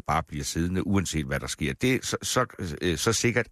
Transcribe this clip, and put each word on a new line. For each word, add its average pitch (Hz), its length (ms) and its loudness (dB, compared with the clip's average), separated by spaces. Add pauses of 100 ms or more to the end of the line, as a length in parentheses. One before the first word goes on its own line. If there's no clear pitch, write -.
bare 76 160 2
bliver 71 200 -8
siddende, 87 440 0
uanset 85 380 2
hvad 67 140 -2
der 64 80 -6
sker, 71 260 -4
det, 127 320 0
så, - 160 -2
så, 127 240 0 (360)
øh, 82 160 2
så 113 160 2
sikkert 117 380 2